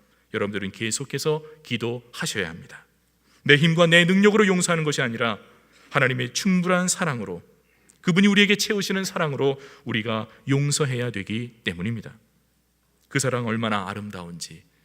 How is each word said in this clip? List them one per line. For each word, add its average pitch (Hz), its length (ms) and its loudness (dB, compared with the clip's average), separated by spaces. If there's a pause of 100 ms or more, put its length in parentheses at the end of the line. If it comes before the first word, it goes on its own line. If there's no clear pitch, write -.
(320)
여러분들은 101 380 -4
계속해서 143 760 -4 (200)
기도하셔야 117 840 -6
합니다. - 380 -18 (560)
내 143 140 6
힘과 165 300 4
내 170 180 6
능력으로 202 420 6
용서하는 175 380 0
것이 147 180 -2
아니라 113 360 -2 (520)
하나님의 127 440 0
충분한 180 540 2
사랑으로, 117 540 -4 (580)
그분이 180 260 4
우리에게 202 300 4
채우시는 196 480 -2
사랑으로 139 560 -2 (240)
우리가 110 440 -2 (200)
용서해야 135 640 0
되기 107 440 -6 (100)
때문입니다. 95 500 -6 (920)
그 - 100 0
사랑 123 280 -2
얼마나 110 420 -2
아름다운지, 95 720 -12 (220)